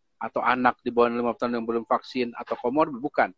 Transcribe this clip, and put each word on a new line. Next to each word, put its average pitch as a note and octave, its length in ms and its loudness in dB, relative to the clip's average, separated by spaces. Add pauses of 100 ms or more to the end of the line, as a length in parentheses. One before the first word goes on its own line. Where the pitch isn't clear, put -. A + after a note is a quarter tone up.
(220)
atau A2+ 240 -4
anak B2 400 2
di A#2+ 80 -4
bawah A#2+ 160 6
lima A#2+ 240 0
tahun A#2+ 240 -2
yang A2+ 80 -4
belum A2+ 240 -2
vaksin A#2+ 480 -2
atau - 240 -8
komorbid, C#3 400 0
bukan. B2+ 360 0